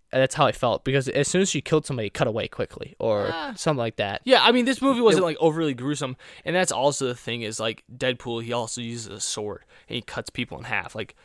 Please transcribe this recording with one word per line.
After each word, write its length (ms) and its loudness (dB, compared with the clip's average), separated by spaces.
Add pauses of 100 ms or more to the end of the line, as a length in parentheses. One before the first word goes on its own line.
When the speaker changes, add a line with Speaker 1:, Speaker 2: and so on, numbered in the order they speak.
(120)
Speaker 1:
that's 240 2
how 100 4
I 60 4
felt, 320 0
because 260 0
as 180 0
soon 140 2
as 80 2
she 120 -2
killed 260 2
somebody, 220 -4
it 40 -12
cut 140 0
away 200 -2
quickly 520 -8
or 320 0
Speaker 2:
Ah. 240 -6
Speaker 1:
something 240 0
like 160 -4
that. 280 -4
Speaker 2:
Yeah, 200 6
I 80 8
mean, 140 4
this 180 0
movie 180 4
wasn't, 220 6
Speaker 1:
It 20 2
Speaker 2:
like, 140 -2
overly 340 2
gruesome, 420 -4 (300)
and 100 -2
that's 160 2
also 360 2
the 80 -2
thing 260 -6
is, 180 -6
like, 320 -4
Deadpool, 520 -4
he 100 -4
also 280 -4
uses 260 -8
a 120 -12
sword, 440 -6 (260)
and 60 -8
he 80 -6
cuts 260 -10
people 300 -8
in 60 -14
half. 280 -6
Like, 320 -10